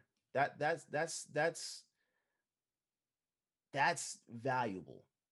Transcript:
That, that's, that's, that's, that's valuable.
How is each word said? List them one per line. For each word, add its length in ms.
That, 240
that's, 260
that's, 480
that's, 500
that's 460
valuable. 760